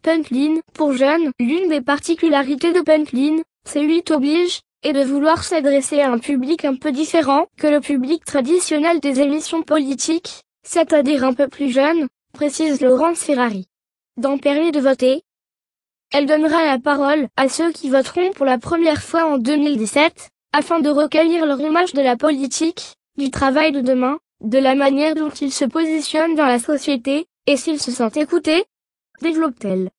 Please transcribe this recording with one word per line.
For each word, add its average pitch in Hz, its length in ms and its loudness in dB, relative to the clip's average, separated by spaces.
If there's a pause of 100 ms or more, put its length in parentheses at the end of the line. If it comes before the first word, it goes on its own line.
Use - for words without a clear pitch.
Punchline, 311 580 0 (120)
pour 294 200 0
jeunes, 285 460 2
l'une 320 300 0
des 302 120 0
particularités 285 920 0
de 359 80 2
Punchline, 302 640 0 (240)
c'est 294 160 -2
huit 330 280 0
oblige, 320 500 0 (220)
est 302 100 -2
de 277 100 2
vouloir 285 400 2
s'adresser 285 580 0
à 277 100 2
un 233 80 0
public 277 460 -2
un 269 120 0
peu 302 160 -4
différent 294 540 0 (120)
que - 80 -2
le 294 140 4
public 285 440 -2
traditionnel 311 760 0
des 269 200 -2
émissions 302 420 0
politiques, 302 800 -2 (200)
c'est-à-dire 294 640 2
un 262 100 2
peu 277 140 0
plus 277 220 -4
jeune, 285 380 2 (240)
précise 294 480 -2
Laurence 277 380 2
Ferrari. 240 480 -2 (500)
Dans 269 220 -2
Permis 285 320 0
de 294 100 -2
voter, 262 420 2 (920)
elle 285 140 0
donnera 311 380 2
la 277 140 0
parole 285 580 0
à 269 120 2
ceux 330 220 -2
qui 311 200 -8
voteront 302 420 0
pour 285 140 -2
la 254 120 2
première 330 440 0
fois 330 240 -2
en 302 100 0
deux 262 200 0
mille 294 200 0
dix-sept, 285 540 -2 (220)
afin 311 280 0
de 277 80 0
recueillir 311 560 2
leur 285 160 0
image 320 320 0
de 269 80 0
la 254 160 2
politique, 294 800 -2 (240)
du 277 120 -2
travail 277 400 0
de 285 100 -2
demain, 254 380 0 (220)
de 226 180 0
la 269 160 4
manière 277 400 2
dont 311 140 -4
ils 285 240 -6
se - 140 -2
positionnent 320 680 -2
dans 302 120 2
la 247 120 2
société, 277 680 -2 (200)
et 285 100 4
s'ils 302 240 -4
se 247 120 -6
sentent 233 240 -2
écoutés, 320 480 0 (560)
développe-t-elle. 240 800 -2